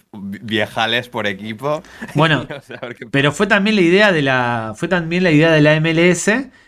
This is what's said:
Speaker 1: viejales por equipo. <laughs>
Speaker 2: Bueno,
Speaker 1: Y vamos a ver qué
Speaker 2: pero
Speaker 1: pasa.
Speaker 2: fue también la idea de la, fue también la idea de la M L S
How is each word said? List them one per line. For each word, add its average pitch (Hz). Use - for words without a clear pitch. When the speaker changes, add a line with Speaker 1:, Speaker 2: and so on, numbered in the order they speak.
Speaker 1:
viejales 110
por 110
equipo. 110
<laughs> -
Speaker 2:
Bueno, 147
Speaker 1:
Y -
vamos 143
a 123
ver 120
qué 123
Speaker 2:
pero 139
Speaker 1:
pasa. 147
Speaker 2:
fue 208
también 208
la 202
idea 190
de 160
la, 120
fue 170
también 170
la 175
idea 156
de 156
la 151
M 156
L 165
S 208